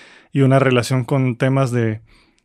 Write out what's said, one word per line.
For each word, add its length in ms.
y 80
una 180
relación 460
con 320
temas 340
de 300